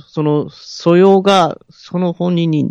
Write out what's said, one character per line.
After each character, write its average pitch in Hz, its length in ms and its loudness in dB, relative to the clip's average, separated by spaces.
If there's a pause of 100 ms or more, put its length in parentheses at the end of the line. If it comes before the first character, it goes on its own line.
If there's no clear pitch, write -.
そ - 140 -6
の、 147 280 -2
素 - 460 -2
養 190 260 4
が 190 360 0 (120)
そ - 280 -12
の 180 140 -4
本 175 220 -4
人 170 160 -2
に 147 200 -2